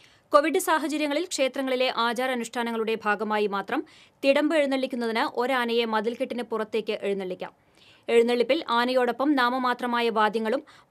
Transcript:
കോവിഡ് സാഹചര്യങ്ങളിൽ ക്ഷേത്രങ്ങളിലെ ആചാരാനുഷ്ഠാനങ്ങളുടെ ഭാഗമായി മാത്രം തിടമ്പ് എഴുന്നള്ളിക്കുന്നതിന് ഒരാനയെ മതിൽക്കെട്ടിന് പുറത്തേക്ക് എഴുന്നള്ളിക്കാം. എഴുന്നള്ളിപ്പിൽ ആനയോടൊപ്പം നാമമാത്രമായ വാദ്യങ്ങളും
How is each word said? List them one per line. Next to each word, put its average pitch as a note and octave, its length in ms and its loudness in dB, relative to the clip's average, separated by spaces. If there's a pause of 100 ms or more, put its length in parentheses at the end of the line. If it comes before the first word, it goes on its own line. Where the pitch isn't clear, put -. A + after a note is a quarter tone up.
(320)
കോവിഡ് D4+ 340 4
സാഹചര്യങ്ങളിൽ D4+ 640 0
ക്ഷേത്രങ്ങളിലെ C4 560 -2 (200)
ആചാരാനുഷ്ഠാനങ്ങളുടെ A#3 880 -4 (100)
ഭാഗമായി G#3 500 0
മാത്രം G3 260 -4 (420)
തിടമ്പ് C#4+ 360 4
എഴുന്നള്ളിക്കുന്നതിന് C4 680 0 (160)
ഒരാനയെ A#3+ 440 0 (100)
മതിൽക്കെട്ടിന് A#3 560 -4
പുറത്തേക്ക് A3 440 -4 (120)
എഴുന്നള്ളിക്കാം. F#3 460 -6 (600)
എഴുന്നള്ളിപ്പിൽ A#3 460 4 (180)
ആനയോടൊപ്പം B3 520 2 (100)
നാമമാത്രമായ B3 680 0 (120)
വാദ്യങ്ങളും A3 440 0 (280)